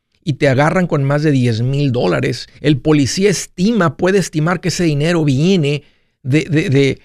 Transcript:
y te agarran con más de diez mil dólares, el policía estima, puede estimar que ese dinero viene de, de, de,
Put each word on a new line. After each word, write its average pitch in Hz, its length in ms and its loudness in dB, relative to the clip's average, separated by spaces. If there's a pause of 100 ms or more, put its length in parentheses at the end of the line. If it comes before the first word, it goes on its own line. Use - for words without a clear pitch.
(240)
y 151 100 -4
te 143 140 0
agarran 160 400 0
con 147 160 -2
más 143 180 0
de 156 100 2
diez 120 300 0
mil 139 300 0
dólares, 135 560 -2 (140)
el 151 160 2
policía 156 520 0
estima, 185 680 -2
puede 190 220 2
estimar 165 420 -2
que 185 80 -4
ese 175 160 -2
dinero 156 400 0
viene 147 580 0 (400)
de, 147 260 0
de, 151 200 0
de, 135 360 2